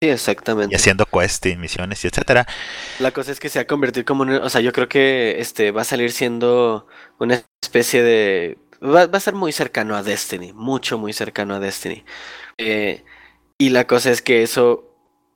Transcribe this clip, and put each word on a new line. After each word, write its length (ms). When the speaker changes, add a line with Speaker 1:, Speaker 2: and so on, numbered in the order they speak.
Speaker 1:
Sí, 80
exactamente. 640
Speaker 2:
Y 40
haciendo 300
quests 400
y 100
misiones 480
y 40
etcétera. 380
Speaker 1:
La 100
cosa 220
es 80
que 80
se 100
va 60
a 20
convertir 380
como 180
en, 120
o 140
sea, 120
yo 120
creo 160
que, 520
este, 320
va 100
a 20
salir 280
siendo 760
una 240
especie 440
de, 540
va, 260
va 120
a 20
ser 140
muy 160
cercano 460
a 80
Destiny, 480
mucho, 460
muy 140
cercano 440
a 20
Destiny. 460
Eh, 460
y 120
la 180
cosa 240
es 100
que 220
eso 440